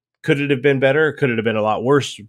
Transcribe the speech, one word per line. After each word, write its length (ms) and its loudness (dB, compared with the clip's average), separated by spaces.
could 180 0
it 80 -2
have 120 0
been 200 2
better? 320 2
Could 160 -2
it 80 -2
have 80 -2
been 100 0
a 60 -2
lot 240 -2
worse? 440 0